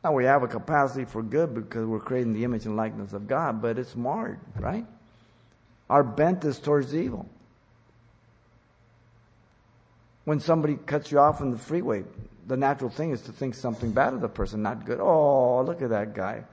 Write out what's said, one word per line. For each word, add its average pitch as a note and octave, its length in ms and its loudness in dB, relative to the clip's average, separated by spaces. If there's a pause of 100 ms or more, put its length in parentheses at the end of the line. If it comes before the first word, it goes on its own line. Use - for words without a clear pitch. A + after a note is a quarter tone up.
Now, D#3+ 100 2
we B2+ 120 4
have C3+ 180 6
a A#2+ 40 -2
capacity C3 580 0
for A2+ 180 -6
good C3 320 0
because A2+ 300 -6
we're A2 140 -2
created B2+ 280 -2
in A2 60 0
the G#2+ 100 -2
image A2+ 240 -2
and G#2+ 100 -2
likeness G#2+ 340 -4
of G#2 160 -8
God, C3+ 340 -2
but A#2 180 -2
it's B2+ 160 -8
marred, C3 440 -6 (160)
right? G3+ 300 -4 (1040)
Our C#3+ 140 6
bent D#3 420 2
is C#3 140 -2
towards C#3+ 340 0
evil. B2 340 -4 (3000)
When D3+ 140 0
somebody D#3 360 2
cuts D3 360 -4
you C#3+ 80 6
off D3 220 6
on C3+ 100 -2
the A#2 60 -4
freeway, A#2 460 -2 (420)
the B2+ 120 -2
natural C#3 320 0
thing D#3 220 -4
is A#2+ 120 -4
to - 100 -14
think C3 220 -6
something A2+ 360 -4
bad B2+ 220 2
of D3+ 80 -4
the A#2 80 -2
person, G#2+ 320 -4
not A2 240 -2
good. A#2+ 160 -4
"Oh, C#3 600 6
look E3+ 180 -2
at B2+ 80 -2
that G#2+ 240 0
guy. G#2+ 400 -6